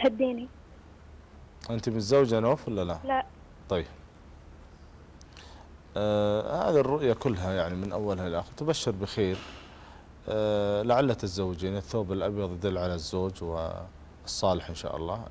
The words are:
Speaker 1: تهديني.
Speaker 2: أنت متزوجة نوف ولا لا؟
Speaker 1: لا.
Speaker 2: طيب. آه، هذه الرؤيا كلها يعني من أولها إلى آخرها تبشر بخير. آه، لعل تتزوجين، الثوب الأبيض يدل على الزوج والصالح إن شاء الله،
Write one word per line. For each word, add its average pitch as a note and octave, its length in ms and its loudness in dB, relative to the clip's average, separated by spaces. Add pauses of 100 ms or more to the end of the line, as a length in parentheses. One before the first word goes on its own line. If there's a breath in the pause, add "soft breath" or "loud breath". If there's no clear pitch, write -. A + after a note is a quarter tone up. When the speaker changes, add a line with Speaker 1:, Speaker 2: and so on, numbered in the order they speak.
Speaker 1:
تهديني. B3 460 2 (1200)
Speaker 2:
أنت A#2 180 -2
متزوجة A2+ 520 6
نوف B2+ 280 2
ولا G2+ 160 0
لا؟ F2 200 -2
Speaker 1:
لا. C4 220 0 (420)
Speaker 2:
طيب. - 180 0 (2000 loud breath)
آه، G#2 720 2
هذه D3+ 100 8
الرؤيا C3 340 4
كلها F#2 380 0
يعني F2 220 2
من F#2+ 180 -4
أولها G2 340 0
إلى E2+ 120 0
آخرها - 180 -6
تبشر D3 340 0
بخير. F#2+ 480 0 (920 loud breath)
آه، G#2 540 2
لعل A#2+ 320 4
تتزوجين، F#2 640 -2
الثوب G2 360 -2
الأبيض F#2+ 400 -2
يدل F#2 260 0
على F2+ 160 0
الزوج F#2 500 -4
والصالح E2+ 1200 -2
إن F2 60 -6
شاء - 220 -6
الله، F2 340 -4